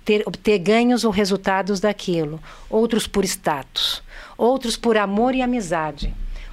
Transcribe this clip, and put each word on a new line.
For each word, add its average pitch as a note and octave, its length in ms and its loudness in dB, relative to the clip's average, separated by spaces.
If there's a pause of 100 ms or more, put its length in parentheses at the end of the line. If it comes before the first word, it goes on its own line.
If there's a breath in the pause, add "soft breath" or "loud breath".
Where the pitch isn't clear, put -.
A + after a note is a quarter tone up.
ter, G#3 220 2
obter G3+ 320 0
ganhos A3+ 440 4
ou A3+ 80 2
resultados G3 680 0
daquilo. E3 580 -2 (300 loud breath)
Outros A3 380 2
por G3 180 0
status. - 800 -4 (340 loud breath)
Outros A#3+ 400 2
por A3+ 220 2
amor G#3 360 2
e C4 60 0
amizade. F3 720 -2 (380 loud breath)